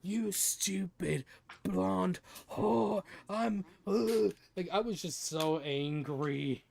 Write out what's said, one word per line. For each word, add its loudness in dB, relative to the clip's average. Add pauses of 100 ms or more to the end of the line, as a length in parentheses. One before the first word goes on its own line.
You -2
stupid -2 (380)
blonde 2 (320)
whore, 2 (260)
I'm, 0 (220)
uh, 4 (260)
like, -4
I 2
was -2
just -6
so 2
angry. -2